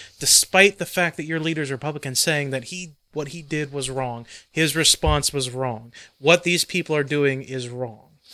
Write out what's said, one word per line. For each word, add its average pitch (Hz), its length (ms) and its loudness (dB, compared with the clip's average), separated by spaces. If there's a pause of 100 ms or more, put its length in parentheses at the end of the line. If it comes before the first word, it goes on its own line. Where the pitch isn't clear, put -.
(200)
despite - 580 6
the 175 80 -6
fact 170 320 -2
that 160 60 -6
your 160 160 -2
leader's 156 320 -2
Republican 139 440 -6
saying 147 340 0
that 131 160 -4
he, 180 300 -14 (180)
what 147 160 -6
he 165 120 -14
did 147 300 -4
was 135 180 -6
wrong. 123 360 -6 (260)
His 156 240 2
response 147 560 2
was 131 180 -2
wrong. 120 440 -6 (260)
What 165 240 6
these 175 220 2
people 160 300 -2
are 147 80 2
doing 139 400 0
is 127 260 -8
wrong. 120 400 -10 (240)